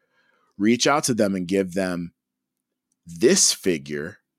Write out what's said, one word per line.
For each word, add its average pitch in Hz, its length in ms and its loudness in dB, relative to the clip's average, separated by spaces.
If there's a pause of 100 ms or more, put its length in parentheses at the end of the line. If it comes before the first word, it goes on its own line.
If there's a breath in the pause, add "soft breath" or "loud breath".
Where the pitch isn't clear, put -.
(560)
Reach 113 300 2
out 147 180 2
to 131 100 0
them 101 200 2
and 90 120 -4
give 95 280 0
them 87 380 -4 (920)
this 170 460 2
figure, 73 680 -6 (200)